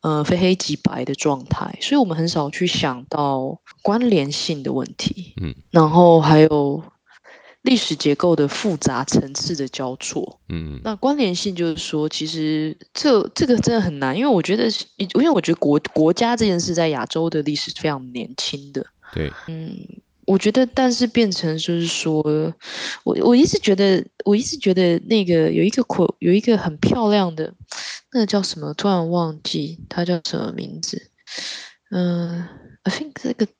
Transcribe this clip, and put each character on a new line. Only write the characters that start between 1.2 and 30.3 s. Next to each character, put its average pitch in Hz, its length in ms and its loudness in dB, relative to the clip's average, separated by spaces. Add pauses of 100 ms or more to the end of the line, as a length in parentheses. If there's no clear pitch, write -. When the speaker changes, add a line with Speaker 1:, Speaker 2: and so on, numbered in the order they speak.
Speaker 1:
态， - 340 -4
所 - 160 0
以 - 20 6
我 262 60 6
们 175 100 -4
很 165 140 -2
少 151 220 -2
去 - 160 -4
想 131 400 -2
到 139 520 -2 (220)
关 233 300 2
联 147 200 2
性 147 320 -6
的 135 80 -4
问 131 160 -4 (120)
题， - 420 -6
Speaker 2:
嗯。 78 140 -6 (160)
Speaker 1:
然 160 180 6
后 170 320 8
还 156 200 6
有 151 440 4 (800)
历 262 120 4
史 180 220 0
结 147 180 2
构 170 220 2
的 147 100 2
复 170 300 -2
杂 131 280 -2
层 - 280 -2
次 - 240 -6
的 139 100 -6
交 131 300 -8
错。 - 420 -8 (120)
Speaker 2:
嗯， 80 240 -8
嗯。 - 100 -12
Speaker 1:
那 220 120 -4
关 277 200 0
联 208 180 0
性 180 220 -4
就 170 120 0
是 156 100 -4
说， 151 280 -4
其 156 200 -6
实 156 500 -4 (160)
这， 247 420 2
这 - 120 0
个 247 140 4
真 233 140 0
的 226 60 2
很 170 180 -2
难， 135 160 -2
因 202 80 -2
为 285 60 0
我 196 140 4
觉 185 120 -2
得， 233 140 0 (300)
因 202 240 0
为 330 80 4
我 233 100 2
觉 165 100 -2
得 170 60 2
国-， 147 240 2 (140)
国 156 180 4
家 233 240 0
这 226 80 0
件 180 160 2
事 175 140 -4
在 165 140 2
亚 139 180 -2
洲 165 240 -2
的 160 100 -2
历 147 140 -2
史 - 160 -6
是 - 100 -12
非 156 80 0
常 131 240 -6
年 120 240 -8
轻 139 380 -8
的。 135 100 -6 (300)
Speaker 2:
对。 78 180 -4 (160)
Speaker 1:
嗯， 160 260 -10 (520)
我 196 100 4
觉 208 160 2
得， 254 140 4
但 254 260 2
是 240 140 0
变 220 260 2
成 160 240 -4
就 170 240 -2
是 170 60 -2
说， 160 360 -2 (800)
我， - 180 0
我 240 120 6
一 277 120 6
直 - 120 0
觉 208 160 2
得， 190 300 2 (220)
我 202 100 4
一 233 60 0
直 294 160 -8
觉 190 160 2
得 175 320 4
那 208 180 2
个 165 260 2
有 165 120 2
一 190 80 4
个 254 140 -2
quote， - 340 0
有 170 120 0
一 202 120 4
个 226 160 2
很 175 180 -4
漂 226 320 2
亮 196 260 2
的， 156 200 -8 (580)
那 254 80 2
个 214 60 2
叫 202 160 0
什 - 180 -8
么？ 147 140 -8
突 202 140 -2
然 175 220 2
忘 165 320 -2
记， 165 360 -6 (100)
它 175 160 -4
叫 175 240 -2
什 - 100 -4